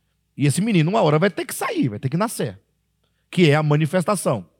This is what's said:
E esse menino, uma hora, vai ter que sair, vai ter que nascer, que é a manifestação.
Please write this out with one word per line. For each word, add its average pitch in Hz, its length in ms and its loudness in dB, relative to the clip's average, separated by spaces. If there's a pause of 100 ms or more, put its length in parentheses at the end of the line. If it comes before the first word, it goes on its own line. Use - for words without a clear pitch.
(360)
E 135 120 0
esse 143 140 0
menino, 185 280 2
uma 214 120 0
hora, 156 180 2
vai 196 100 2
ter - 160 -6
que - 80 -12
sair, 359 360 -2
vai 104 100 -8
ter 135 100 -6
que 160 80 -4
nascer, 160 420 -6 (720)
que 175 220 4
é 143 40 4
a 156 60 2
manifestação. 151 880 0 (100)